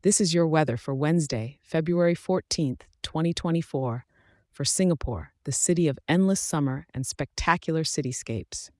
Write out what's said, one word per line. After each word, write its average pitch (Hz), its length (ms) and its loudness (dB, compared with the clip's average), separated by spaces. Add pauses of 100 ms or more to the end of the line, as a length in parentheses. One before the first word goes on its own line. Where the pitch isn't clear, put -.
This 208 200 2
is 170 120 2
your 170 140 4
weather 151 300 2
for 139 180 -4
Wednesday, 139 680 0
February 170 540 2
fourteenth, - 720 -4 (160)
twenty 170 320 -2
twenty-four, 143 720 -2 (440)
for - 140 -8
Singapore, 135 720 0 (100)
the 143 80 -6
city 170 380 2
of 131 180 -4
endless 190 320 4
summer 143 540 -2
and 131 120 -4
spectacular 160 800 -2
cityscapes. - 840 -6 (100)